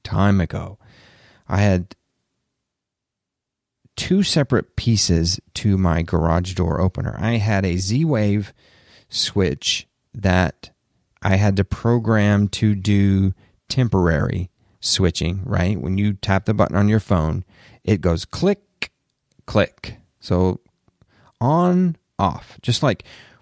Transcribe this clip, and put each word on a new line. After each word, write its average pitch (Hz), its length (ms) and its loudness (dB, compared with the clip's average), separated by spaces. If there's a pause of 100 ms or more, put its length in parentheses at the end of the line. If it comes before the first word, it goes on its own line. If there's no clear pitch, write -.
time 98 380 2
ago. 92 360 -6 (680)
I 95 140 0
had 92 340 0 (2000)
two 190 280 0
separate - 520 0
pieces 87 640 0 (160)
to 101 220 0
my 85 240 2
garage 82 520 0
door 85 260 -2
opener. 87 400 -2
I 113 180 -2
had 101 280 0
a 87 120 0
Z-Wave 107 760 0 (560)
switch - 800 -2 (260)
that 92 580 0 (500)
I 98 140 0
had 101 220 2
to 98 60 2
program 107 840 0
to 107 240 0
do 98 600 2 (360)
temporary 90 800 0 (300)
switching, 87 640 -2
right? 95 360 -2
When 87 180 -4
you 104 160 0
tap 98 320 -2
the 113 80 0
button 104 220 0
on 101 140 2
your 107 100 4
phone, 87 440 -2 (400)
it 95 180 0
goes 85 240 -2
click, - 680 -4 (540)
click. - 520 -4 (220)
So 92 420 0 (800)
on, 175 580 2 (200)
off, - 440 -4
just - 200 -2
like 123 220 0 (380)